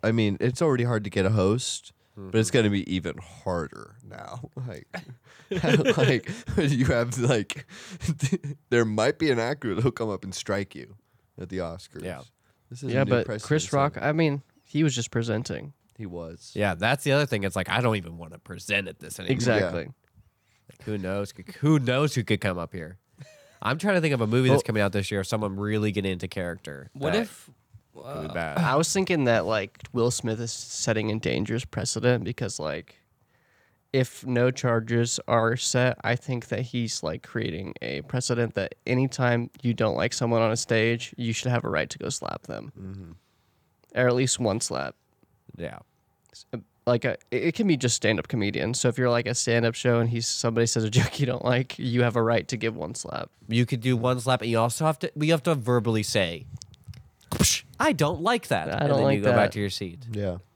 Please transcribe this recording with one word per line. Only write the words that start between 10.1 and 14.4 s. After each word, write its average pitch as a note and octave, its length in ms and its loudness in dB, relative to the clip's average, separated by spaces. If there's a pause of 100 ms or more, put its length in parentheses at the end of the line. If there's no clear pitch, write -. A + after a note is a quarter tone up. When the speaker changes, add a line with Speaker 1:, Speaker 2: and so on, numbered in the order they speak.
Speaker 1:
up F#2+ 120 -6
and F#2+ 120 -10
strike G2 400 -4
you C#2 200 -16 (460)
at F2 80 -12
the F#2 80 -6
Oscars. E2+ 460 -8
Speaker 2:
Yeah. E2 180 -10 (480)
Speaker 1:
This B2 140 -14
is B2 100 -4
Speaker 3:
Yeah, C3 80 2
Speaker 1:
a C3+ 40 4
new B2+ 40 -2
Speaker 3:
but B2 160 2
Speaker 1:
precedent G#2+ 220 -8
Speaker 3:
Chris D3+ 260 0
Rock, C#3+ 220 2
Speaker 1:
setting. C3+ 140 -2
Speaker 3:
I - 20 2
mean, D3+ 320 2 (200)